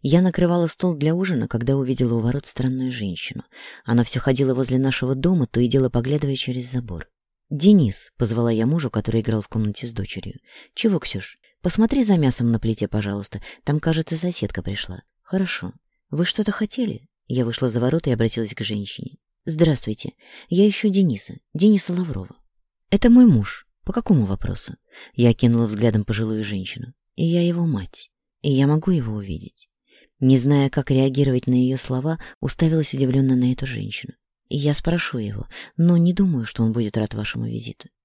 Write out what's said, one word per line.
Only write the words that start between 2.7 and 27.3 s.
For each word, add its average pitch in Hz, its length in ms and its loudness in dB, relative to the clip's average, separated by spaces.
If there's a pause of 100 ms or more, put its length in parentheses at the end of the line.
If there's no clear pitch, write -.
женщину. 101 520 -8 (420)
Она 117 180 2
всё - 160 -4
ходила 131 340 2
возле 127 260 0
нашего 131 360 0
дома, 156 320 0
то - 120 -2
и 123 80 2
дело 131 220 2
поглядывая 139 460 -2
через 123 360 -8
забор. 117 360 -8 (420)
«Денис», 151 680 4
позвала 117 340 0
я 113 140 2
мужа, 143 240 0
который 110 320 -2
играл 107 200 -2
в - 60 -12
комнате 107 380 -4
с 117 80 -10
дочерью. - 460 -10 (340)
«Чего, 202 260 0
Ксюш? - 380 -10 (240)
Посмотри 226 420 2
за 202 140 4
мясом 123 340 2
на 113 80 0
плите, 110 280 -2
пожалуйста. 101 540 -6 (220)
Там, 147 160 0
кажется, 160 380 -2
соседка 165 460 -4
пришла». 92 400 -10 (180)
«Хорошо. - 520 -4 (360)
Вы 160 160 0
что-то 208 260 -2
хотели?» - 560 -6 (200)
Я 123 180 0
вышла 117 240 -2
за 113 100 -2
ворота 139 300 0
и 123 40 2
обратилась 113 420 -2
к - 80 -8
женщине. 104 540 -8 (280)
«Здравствуйте. 156 680 -2 (360)
Я 190 180 6
ищу 208 220 0
Дениса. 185 460 0 (180)
Дениса 185 400 4
Лаврова». 151 420 -6 (540)
«Это 202 200 4
мой 247 160 10
муж. 120 420 2 (160)
По - 100 -6
какому 156 320 2
вопросу?» - 500 -6 (380)
Я 120 160 6
окинула 117 380 4
взглядом 107 360 0
пожилую 110 400 -4
женщину. 101 500 -8 (220)
«И - 80 -2
я 170 220 2